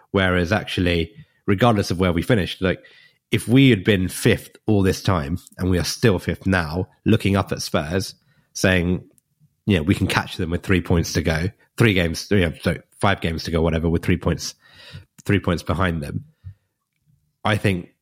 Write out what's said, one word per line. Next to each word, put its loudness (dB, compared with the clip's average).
whereas 2
actually, -2
regardless 2
of -2
where 2
we 0
finished, -2
like, -2
if -2
we 6
had 2
been 2
fifth -2
all 2
this 0
time -2
and -2
we 2
are -2
still 0
fifth -6
now, -2
looking 2
up -2
at -6
Spurs, -4
saying, 0
you 4
know, 0
"We 2
can -2
catch -4
them -6
with -4
three 0
points 0
to -2
go, -2
three 4
games, -2
you 4
know, 0
so -2
five 0
games -4
to -10
go, 0
whatever, 0
with -2
three 0
points, -6
three 0
points -2
behind -2
them," -10
I 2
think -2